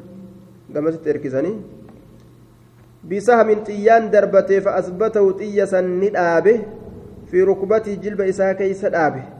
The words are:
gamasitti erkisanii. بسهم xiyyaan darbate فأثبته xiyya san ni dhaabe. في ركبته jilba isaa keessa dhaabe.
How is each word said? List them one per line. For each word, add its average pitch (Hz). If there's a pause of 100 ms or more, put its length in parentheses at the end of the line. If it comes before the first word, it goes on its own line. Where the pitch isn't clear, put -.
(720)
gamasitti 156
erkisanii. 143 (1500)
بسهم 214
xiyyaan 208
darbate 196
فأثبته 196 (140)
xiyya 202
san 185
ni 196
dhaabe. 170 (800)
في 180
ركبته 196
jilba 196
isaa 190
keessa 196
dhaabe. 143 (180)